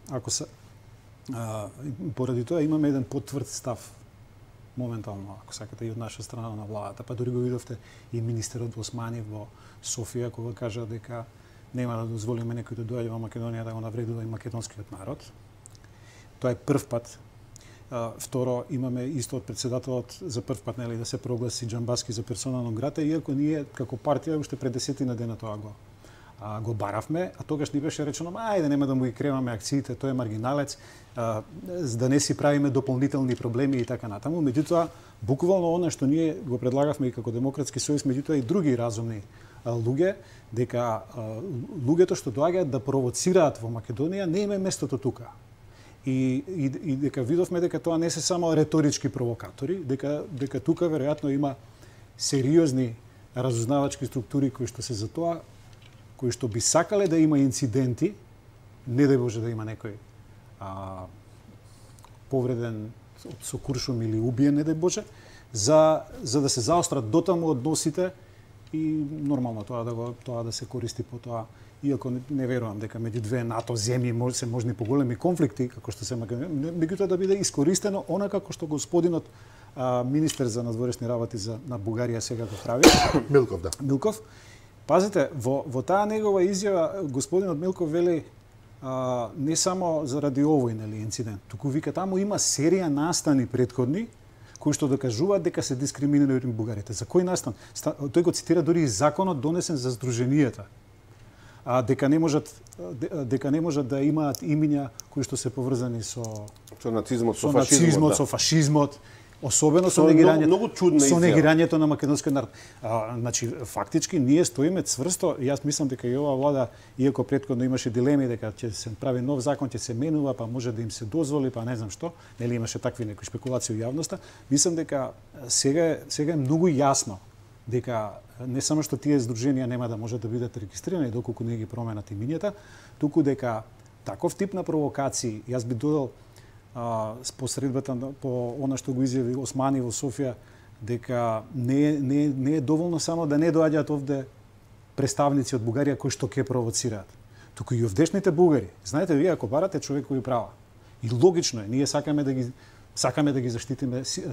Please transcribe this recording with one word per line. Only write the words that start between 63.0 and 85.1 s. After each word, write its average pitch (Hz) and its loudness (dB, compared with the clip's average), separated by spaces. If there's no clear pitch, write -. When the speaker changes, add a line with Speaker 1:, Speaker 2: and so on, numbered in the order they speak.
Speaker 1:
со, - -16
со - -10
куршум 123 -4
или 110 0
убиен, 139 4
не 147 2
дај 160 -2
Боже, 185 0
за, 156 6
за 135 0
да 139 2
се 120 -2
заострат 139 0
дотаму 165 2
односите 156 -2
и 156 0
нормално 131 -2
тоа 120 -4
да 120 -4
го, 117 -6
тоа 117 -6
да 113 -6
се 120 -10
користи 120 -6
по 123 -14
тоа, 117 -8
иако 139 0
не, 123 -4
не 131 -2
верувам 113 -4
дека 110 -8
меѓу 113 -4
две 120 -2
нато 117 -4
земји 123 0
мож-, 123 0
се 131 -4
можни 120 -2
поголеми 120 0
конфликти, 160 0
како - -12
што 110 -12
се 117 -6
Македонија, 120 -6
ме-, 156 -4
меѓутоа 180 0
да 180 2
биде 190 2
искористено 185 0
онака 196 -2
како 190 -8
што 165 -8
господинот, 165 0
а, 127 0
министер 139 0
за 117 -2
надворешни 117 -4
работи 117 -2
за, 110 -6
на 123 -6
Бугарија 113 -2
сега 113 -6
го 98 -10
прави. 120 4
<coughs> 143 2
Speaker 2:
Милков, 120 6
да. 90 -4
Speaker 1:
Милков. 139 0
Пазите, 180 4